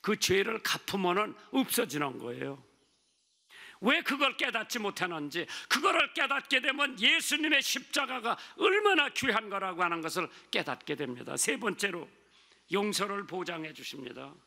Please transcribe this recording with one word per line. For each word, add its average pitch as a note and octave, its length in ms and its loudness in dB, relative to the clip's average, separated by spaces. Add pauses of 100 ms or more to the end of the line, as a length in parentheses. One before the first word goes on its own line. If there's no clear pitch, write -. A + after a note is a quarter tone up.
그 G#3+ 180 0
죄를 G3+ 440 2
갚으면은 F#3+ 720 0 (180)
없어지는 F#3+ 640 0
거예요. C3+ 440 -8 (1160)
왜 C#4+ 220 4
그걸 C4+ 340 0
깨닫지 A#3+ 420 -2
못하는지, F3 680 -4 (220)
그거를 E4+ 440 4
깨닫게 C4+ 480 2
되면 C4+ 400 0
예수님의 D4 640 4
십자가가 B3+ 760 -2 (220)
얼마나 F#4+ 520 4
귀한 A3 380 0
거라고 F#3+ 340 -2
하는 E3+ 180 2
것을 D#3+ 280 -2 (220)
깨닫게 D3 460 -4
됩니다. B2+ 400 -6
세 - 200 2
번째로 G3 520 -4 (640)
용서를 G3+ 540 0
보장해 E3 460 -6
주십니다. C3+ 600 -12 (120)